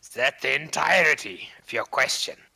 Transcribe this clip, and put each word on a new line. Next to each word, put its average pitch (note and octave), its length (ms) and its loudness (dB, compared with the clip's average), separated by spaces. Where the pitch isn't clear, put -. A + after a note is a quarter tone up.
Is - 100 -20
that C3 300 -2
the C3 140 0
entirety D#3 960 0
of - 100 -16
your A2+ 120 -2
question? - 520 -2